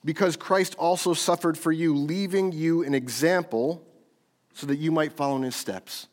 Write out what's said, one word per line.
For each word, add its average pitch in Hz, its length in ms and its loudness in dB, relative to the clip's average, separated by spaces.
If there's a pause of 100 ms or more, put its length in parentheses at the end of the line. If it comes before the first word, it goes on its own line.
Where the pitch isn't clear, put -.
because 160 320 0
Christ 190 420 0
also 175 340 2
suffered 165 460 2
for 160 140 0
you, 160 200 2
leaving 185 600 0
you 165 320 0
an 139 100 0
example 135 920 0 (680)
so - 140 -14
that 143 100 -2
you 160 160 0
might 156 200 0
follow 139 240 -2
in 131 60 -2
his 127 140 -4
steps. - 560 -10